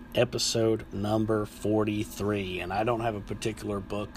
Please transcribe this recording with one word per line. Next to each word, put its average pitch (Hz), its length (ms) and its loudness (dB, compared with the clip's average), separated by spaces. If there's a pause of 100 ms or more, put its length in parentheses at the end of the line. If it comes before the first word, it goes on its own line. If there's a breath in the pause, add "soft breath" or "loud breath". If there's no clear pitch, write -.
(160)
episode 113 800 2
number 107 520 2
forty-three. 104 1160 0
And 87 100 -4
I 104 140 0
don't 117 160 2
have 117 140 0
a 101 40 -4
particular 104 640 -4
book 101 360 -4